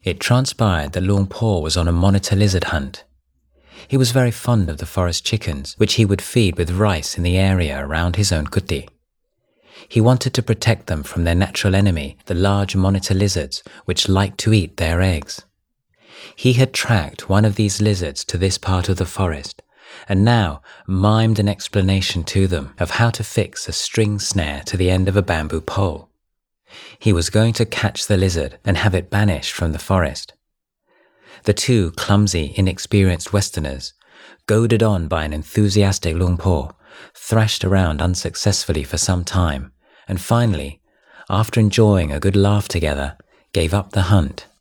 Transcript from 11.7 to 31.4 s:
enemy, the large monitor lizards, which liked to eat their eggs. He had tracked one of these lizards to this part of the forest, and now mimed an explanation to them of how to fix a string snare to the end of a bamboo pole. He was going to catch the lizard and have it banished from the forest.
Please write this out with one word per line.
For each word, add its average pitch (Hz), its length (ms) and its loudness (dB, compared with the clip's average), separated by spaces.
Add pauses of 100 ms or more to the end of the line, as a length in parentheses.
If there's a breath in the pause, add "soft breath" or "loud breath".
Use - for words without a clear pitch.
enemy, 85 500 0
the 90 100 -2
large 98 400 0
monitor 95 380 2
lizards, 95 500 -2 (220 loud breath)
which - 220 -2
liked 98 320 0
to 110 140 2
eat 92 240 0
their 85 240 0
eggs. 92 400 -2 (960 loud breath)
He 127 180 2
had 127 200 4
tracked - 540 -2
one 101 160 4
of 104 120 2
these 104 260 0
lizards 92 440 -2
to - 120 -6
this 92 200 0
part 92 300 -2
of 92 100 0
the 90 80 -2
forest, 82 560 -6 (460 loud breath)
and 98 160 2
now 104 380 2 (260 loud breath)
mimed 107 520 2
an 101 100 2
explanation 95 760 0
to 95 240 0
them 76 300 -4
of - 140 -2
how 117 180 2
to 113 140 -6
fix - 440 -6
a - 60 -8
string 104 460 -2
snare 76 480 -4
to 95 100 -4
the 90 120 2
end 92 200 2
of 98 80 0
a 98 40 4
bamboo 80 380 -2
pole. 82 500 -4 (880 loud breath)
He 110 140 0
was 85 180 0
going 113 240 2
to 113 120 0
catch - 400 -6
the 104 120 0
lizard 87 460 -2
and 90 140 0
have 92 180 0
it 90 140 -2
banished 101 420 0
from 80 220 -4
the 73 60 -8
forest. 85 540 -2 (1120 loud breath)